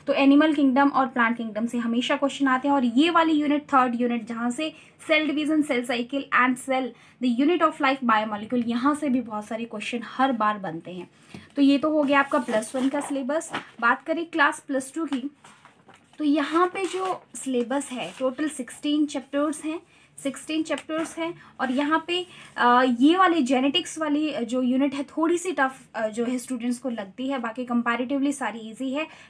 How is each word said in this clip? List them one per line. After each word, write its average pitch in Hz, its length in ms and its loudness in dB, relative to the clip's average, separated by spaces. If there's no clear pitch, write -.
तो - 60 2
animal 285 400 6
kingdom 277 360 4
और 262 180 0
plant 233 300 0
kingdom 220 280 -4
से 233 120 -2
हमेशा 240 380 0
question 277 320 0
आते 262 200 2
हैं। 285 80 4
और 254 100 2
ये 254 240 4
वाली 330 240 4
unit, 294 300 2
third 247 380 2
unit, 240 260 -2
जहाँ 233 240 -4
से 311 220 -6
cell 311 200 2
division, 302 400 2
cell 247 200 -2
cycle 240 300 -2
and 254 260 0
cell, 262 160 0
the 240 160 2
unit 320 220 4
of 320 200 4
life, 269 220 2
biomolecule, 220 640 0
यहाँ 240 280 0
से 294 140 -2
भी 254 120 2
बहुत 214 240 -8
सारे 233 200 -8
question 226 380 -8
हर 269 280 0
बार 214 260 0
बनते 170 340 -10
हैं। 180 180 -12
तो 285 60 2
ये 277 160 6
तो 302 140 0
हो 302 120 2
गया 277 160 4
आपका 277 200 2
प्लस 233 360 -2
वन 262 140 2
का 285 100 -4
syllabus। 277 520 -4
बात 233 240 2
करें 320 220 -4
class 311 420 0
plus 269 280 -4
two 320 100 -4
की, 277 260 -6
तो 302 60 -6
यहाँ 302 440 2
पे 381 180 -4
जो 370 360 -4
syllabus 254 560 -2
है 190 280 -8
total 262 300 -2
sixteen 294 560 -2
chapters 294 600 -4
हैं, 320 140 -6
sixteen 311 400 -4
chapters 311 540 -6
हैं। 330 240 -6
और 247 120 -2
यहाँ 294 360 0
पे, 349 200 -4
अ, 240 260 4
ये 311 180 6
वाले 349 240 4
genetics 269 580 0
वाली, 302 320 0
अ, 240 100 -4
जो 240 200 -2
unit 262 320 2
है 277 100 -6
थोड़ी 330 340 0
सी 359 140 -4
टफ, 269 440 -2
अ, 220 120 -4
जो 220 180 -4
है 254 120 -2
students 240 420 -6
को 269 100 -6
लगती 226 380 -8
है, 269 120 -4
बाकी 233 260 -8
comparatively 240 640 0
सारी 233 280 -6
easy 220 340 -8
है। 311 140 -4